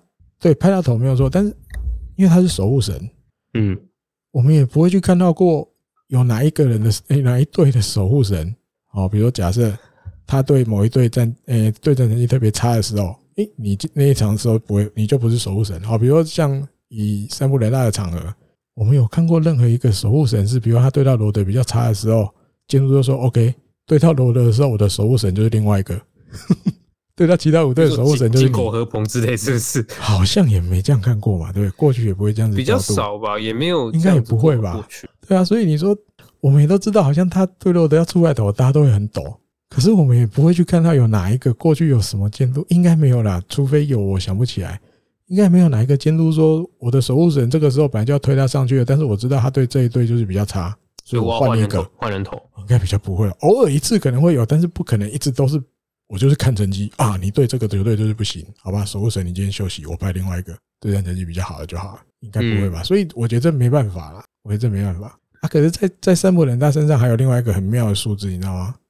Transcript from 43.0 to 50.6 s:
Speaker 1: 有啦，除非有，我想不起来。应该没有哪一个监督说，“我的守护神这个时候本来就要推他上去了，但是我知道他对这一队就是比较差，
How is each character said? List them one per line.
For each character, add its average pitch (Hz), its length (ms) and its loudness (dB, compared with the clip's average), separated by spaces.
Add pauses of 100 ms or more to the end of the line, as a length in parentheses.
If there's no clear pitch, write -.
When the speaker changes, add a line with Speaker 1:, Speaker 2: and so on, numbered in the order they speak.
Speaker 1:
有 123 160 2
啦， 92 240 0
除 143 180 -2
非 147 200 0
有， 127 160 -2
我 95 180 -2
想 92 180 -4
不 117 60 0
起 110 200 -4
来。 90 180 -12 (460)
应 180 100 -4
该 208 100 4
没 175 120 6
有 175 100 6
哪 110 120 2
一 123 40 2
个 143 100 2
监 156 220 0
督 160 140 2
说 160 460 2
，“我 120 140 -4
的 131 100 2
守 127 140 -2
护 165 160 4
神 131 180 0
这 156 100 0
个 151 120 2
时 131 80 0
候 151 80 2
本 110 140 -2
来 110 40 0
就 135 60 -2
要 143 80 0
推 139 160 0
他 135 100 2
上 131 220 0
去 131 120 2
了， 120 60 2
但 135 120 2
是 156 80 0
我 110 100 0
知 117 140 -4
道 135 100 0
他 117 100 0
对 131 160 0
这 131 180 0
一 120 60 0
队 120 160 0
就 117 120 0
是 113 80 0
比 92 100 -6
较 101 80 0
差， 98 340 -6 (280)